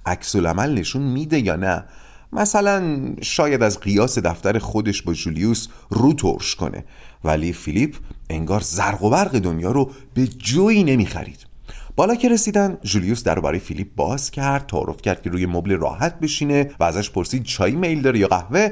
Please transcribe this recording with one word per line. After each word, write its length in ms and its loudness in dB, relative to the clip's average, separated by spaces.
عکس 300 -4
العمل 380 2
نشون 280 -2
می‌ده 380 0
یا 160 2
نه. 280 0
مثلاً 680 2
شاید 420 2
از 160 2
قیاس 400 2
دفتر 400 0
خودش 420 -2
با 120 -2
جولیوس 540 -2
رو 240 4
ترش 420 -2
کنه، 300 -6
ولی 300 0
فیلیپ 420 -2
انگار 320 0
زرق 420 0
و 60 4
برق 300 2
دنیا 320 -2
رو 200 2
به 140 2
جویی 560 2
نمیخرید. 600 0
بالا 200 4
که 140 2
رسیدن، 520 2
جولیوس 420 0
در 120 2
رو 60 0
برای 180 0
فیلیپ 360 -8
باز 360 -2
کرد، 360 -2
تعارف 340 -4
کرد 200 0
که 80 -4
روی 160 0
مبل 260 -2
راحت 480 -2
بشینه 600 0
و 40 4
ازش 260 0
پرسید 340 -2
چای 280 0
میل 300 0
داره 180 4
یا 80 4
قهوه، 440 2